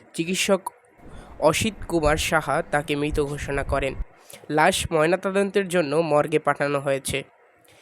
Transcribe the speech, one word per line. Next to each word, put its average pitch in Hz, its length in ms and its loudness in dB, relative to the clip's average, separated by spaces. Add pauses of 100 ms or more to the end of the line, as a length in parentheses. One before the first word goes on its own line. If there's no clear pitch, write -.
(140)
চিকিৎসক 180 460 0 (800)
অসিত 165 340 4 (140)
কুমার 156 300 2
সাহা 156 540 0
তাকে 147 240 0
মৃত 151 240 -2
ঘোষণা 143 440 -4
করেন। 135 320 -4 (540)
লাশ 156 420 2
ময়নাতদন্তের 190 760 0
জন্য 160 280 0
মর্গে 151 440 2
পাঠানো 143 400 0
হয়েছে। 139 440 -2 (580)